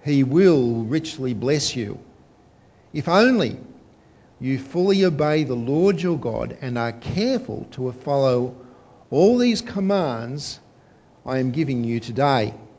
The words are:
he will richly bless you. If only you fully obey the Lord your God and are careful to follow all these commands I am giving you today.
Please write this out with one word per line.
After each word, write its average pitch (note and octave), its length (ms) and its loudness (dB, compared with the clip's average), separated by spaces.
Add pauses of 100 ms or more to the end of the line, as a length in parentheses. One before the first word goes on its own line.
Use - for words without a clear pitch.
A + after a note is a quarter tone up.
he C#3 200 2
will C3 600 4
richly C3 480 -4
bless C3+ 420 -2
you. G#2 240 -6 (920)
If D#3 160 -6
only G3 500 4 (840)
you C3 180 -2
fully F#3+ 480 2
obey D3+ 360 2
the B2+ 120 -2
Lord D3+ 480 0
your F3 160 -2
God A#2 420 -6
and B2 160 -6
are A#2 160 -2
careful D3+ 800 -4
to B2+ 180 -6
follow B2+ 640 0 (560)
all G3 280 4
these A#3+ 240 2
commands D3 1000 -4 (640)
I C3 140 -2
am B2+ 120 0
giving C3 320 -2
you A#2 160 -2
today. A#2+ 540 0 (260)